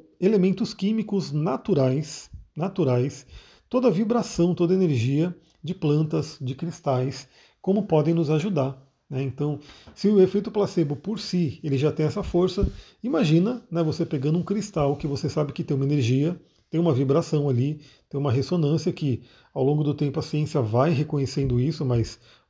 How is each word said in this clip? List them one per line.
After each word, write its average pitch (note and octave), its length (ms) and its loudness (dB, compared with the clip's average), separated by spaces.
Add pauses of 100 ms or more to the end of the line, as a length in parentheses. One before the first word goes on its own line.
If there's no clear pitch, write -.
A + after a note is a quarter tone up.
(200)
elementos G3 540 2
químicos G3+ 580 -2
naturais, D3+ 1000 0 (260)
naturais, D3+ 720 0 (440)
toda B3+ 200 2
a - 20 4
vibração, F#3+ 640 0
toda F3 180 2
a F#3+ 40 4
energia D3+ 580 2 (280)
de D#3 100 -6
plantas, D#3 680 0
de C3+ 140 -6
cristais, C#3 720 -4 (340)
como G3 220 0
podem D#3 300 2
nos E3 160 0
ajudar, D3+ 520 -2 (280)
né? C3+ 140 -4
Então, D3 360 -4 (360)
se - 120 0
o G#3 140 6
efeito G3+ 300 2
placebo F3+ 440 0
por G#3 240 -6
si, F3 440 -2
ele C#3 140 0
já C#3+ 140 2
tem D#3 140 0
essa D3+ 180 -2
força, F3+ 460 0 (340)
imagina, A3 680 2
né, E3+ 120 0
você D#3 220 -2
pegando D3+ 320 0
um F3 60 0
cristal E3 520 -2
que D3+ 120 -6
você C#3 220 -4
sabe C#3 220 -2
que - 120 -6
tem D3 120 -2
uma C3+ 100 0
energia, C#3+ 540 0 (300)
tem D#3+ 100 -2
uma E3+ 140 4
vibração C#3+ 560 2
ali, C#3 320 0 (280)
tem C#3 100 -6
uma C#3+ 120 0
ressonância D#3 600 0
que C3 300 -2 (320)
ao C#3 100 -2
longo D3 200 2
do C#3+ 100 0
tempo D3 260 -2
a - 40 -2
ciência D3+ 380 -2
vai A#2+ 300 2
reconhecendo C3+ 680 0
isso, C3+ 260 -2
mas A#2+ 340 0 (300)